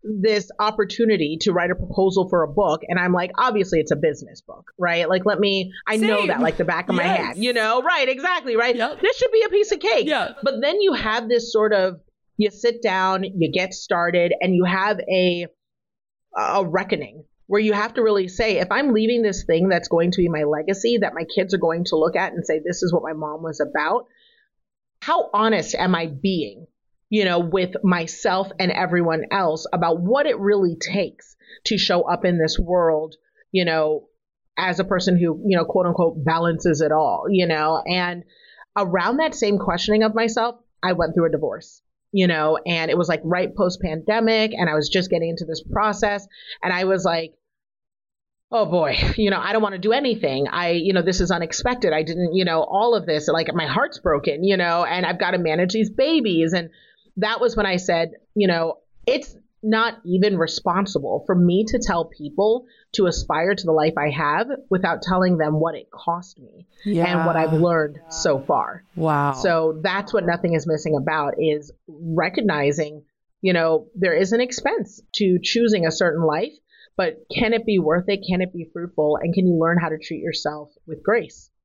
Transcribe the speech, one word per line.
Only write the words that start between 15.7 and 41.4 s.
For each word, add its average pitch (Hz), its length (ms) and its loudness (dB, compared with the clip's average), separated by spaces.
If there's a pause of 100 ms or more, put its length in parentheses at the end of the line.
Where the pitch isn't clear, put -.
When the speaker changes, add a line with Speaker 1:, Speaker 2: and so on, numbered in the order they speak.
Speaker 1:
a 180 280 0
reckoning 156 600 -4 (220)
where 202 140 2
you 214 120 2
have 214 220 -2
to 254 80 0
really 202 260 2
say, 208 300 0
"If 185 120 -2
I'm 262 220 2
leaving 226 300 2
this 202 200 -2
thing 170 240 2
that's 175 220 0
going 175 220 2
to 175 100 0
be 170 80 4
my 156 140 -2
legacy, 190 560 0
that 185 160 -2
my 165 100 -6 (100)
kids 185 180 0
are 190 60 0
going 165 260 0
to 165 120 -2
look 165 180 2
at 185 180 -2
and 175 120 -6
say, 156 140 -2
'This 175 220 -4
is 175 120 0
what 170 100 0
my 160 100 -6
mom 156 300 -8
was 160 160 -10
about,' 156 460 -2 (960)
how - 320 0
honest 208 420 0
am 185 200 2
I 165 120 -4
being, 151 600 -4 (420)
you 214 140 2
know, 175 160 2
with 180 440 -2
myself 185 680 0 (100)
and 180 120 0
everyone 170 600 0
else 170 400 0
about 170 300 0
what 254 240 2
it - 140 0
really 196 360 2
takes - 600 -6 (300)
to 214 120 0
show 180 240 2
up 175 240 -2
in 180 140 4
this 160 200 2
world, 165 560 2 (360)
you 185 120 2
know, 156 440 0 (500)
as 180 220 -2
a 190 40 0
person 185 340 2
who, 170 280 2
you 196 100 4
know, 165 100 2
quote 143 200 -2
unquote, 165 400 0
balances 165 560 0
it 151 100 2
all," 156 380 2
you 185 180 2
know? 156 400 0
And 175 360 -4 (520)
around 190 420 0
that 311 180 0
same 208 240 0
questioning 208 440 0
of 220 120 0
myself, 226 400 -2 (280)
I 185 100 0
went 165 200 -2
through 165 140 4
a 156 40 2
divorce, 139 500 -6 (300)